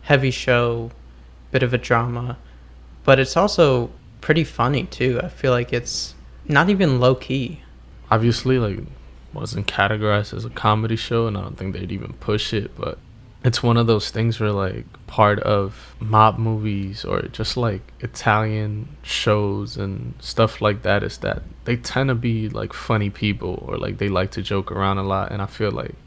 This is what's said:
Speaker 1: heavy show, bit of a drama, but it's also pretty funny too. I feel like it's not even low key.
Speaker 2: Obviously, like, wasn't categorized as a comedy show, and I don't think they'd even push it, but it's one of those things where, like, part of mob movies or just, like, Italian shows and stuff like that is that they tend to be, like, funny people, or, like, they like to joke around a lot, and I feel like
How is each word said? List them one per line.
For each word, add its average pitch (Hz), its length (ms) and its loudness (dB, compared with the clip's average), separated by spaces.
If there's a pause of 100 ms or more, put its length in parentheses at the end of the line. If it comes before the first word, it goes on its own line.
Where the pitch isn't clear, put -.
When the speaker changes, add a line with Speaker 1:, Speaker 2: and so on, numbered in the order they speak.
Speaker 1:
heavy 135 280 4
show, 120 600 0 (600)
bit 131 120 2
of 123 100 0
a 123 60 0
drama, 120 580 -2 (680)
but 135 140 8
it's 131 180 0
also 151 540 4 (300)
pretty 156 240 2
funny 131 400 0
too. 123 380 -2
I 180 60 -6
feel - 240 0
like 120 200 0
it's - 420 -6 (320)
not 156 220 4
even 175 320 2
low 127 140 6
key. 131 460 -6 (500)
Speaker 2:
Obviously, 117 480 4
like, 104 220 -2 (520)
wasn't 104 360 -6
categorized 104 680 2
as 110 100 -8
a 117 60 -8
comedy 110 460 2
show, 117 300 0
and 104 100 -4
I 95 60 -4
don't - 140 -10
think 95 160 -6
they'd 92 200 -8
even 101 220 -8
push - 380 -2
it, - 240 -4
but - 220 -6 (460)
it's 120 180 0
one 117 140 4
of 117 100 4
those 110 240 2
things 113 300 -2
where, 107 100 0
like, 98 340 -4 (220)
part 104 340 4
of 101 600 -2
mob 110 360 6
movies 107 680 -2
or 50 180 -2
just, - 340 -6
like, 113 440 -2
Italian 107 880 -2 (140)
shows 104 720 -2
and 104 420 -6
stuff - 420 0
like 104 220 0
that 101 200 2
is 98 160 -6
that - 240 -4 (220)
they 123 120 0
tend 135 320 -2
to 127 60 2
be, 113 340 -2
like, 107 240 -6
funny 107 360 0
people, 101 580 -2
or, - 120 -4
like, - 200 -4
they 101 100 0
like 92 240 0
to 104 100 -6
joke 98 300 -4
around 98 260 0
a 98 60 -4
lot, 95 260 -2
and 101 100 -6
I 98 60 -4
feel 107 240 -4
like - 240 -8 (120)